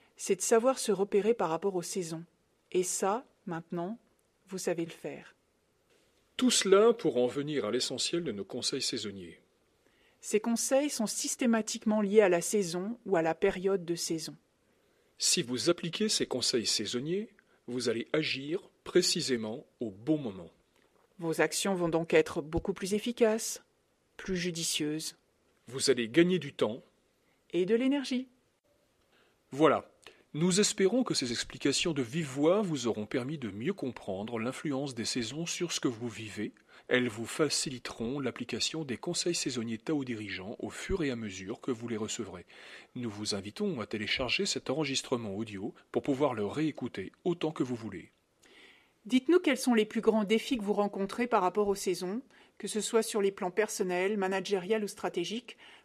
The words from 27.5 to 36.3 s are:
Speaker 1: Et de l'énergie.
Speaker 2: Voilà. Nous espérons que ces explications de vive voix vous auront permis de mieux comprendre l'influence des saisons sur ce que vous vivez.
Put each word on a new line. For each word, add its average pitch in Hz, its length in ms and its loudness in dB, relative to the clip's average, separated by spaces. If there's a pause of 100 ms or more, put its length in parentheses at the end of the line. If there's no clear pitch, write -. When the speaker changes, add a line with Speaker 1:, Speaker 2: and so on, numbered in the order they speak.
Speaker 1:
Et 180 100 4
de 214 100 4
l'énergie. 262 520 0 (1200)
Speaker 2:
Voilà. 135 360 4 (460)
Nous 175 260 2
espérons 202 440 4
que - 100 -2
ces 120 180 -2
explications 139 600 0
de 139 80 -2
vive 139 260 -2
voix 151 360 4
vous 147 240 0
auront 107 180 -2
permis 135 320 -4
de 120 140 -6
mieux 113 220 -2
comprendre 113 640 -6
l'influence 131 560 -4
des 113 100 -4
saisons 135 400 -4
sur 170 260 -4
ce - 80 -4
que - 80 0
vous 120 220 -4
vivez. 107 440 -8 (340)